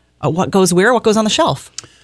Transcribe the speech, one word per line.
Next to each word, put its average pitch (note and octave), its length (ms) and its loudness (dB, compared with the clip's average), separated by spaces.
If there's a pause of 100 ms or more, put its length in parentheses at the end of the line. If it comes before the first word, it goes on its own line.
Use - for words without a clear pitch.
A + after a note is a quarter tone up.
(220)
uh, D3 60 -4
what D#3+ 220 -4
goes F#3 240 2
where, G3 180 2
what A3+ 100 0
goes G#3+ 140 0
on A3 80 0
the G#3+ 60 -2
shelf. - 400 -2 (340)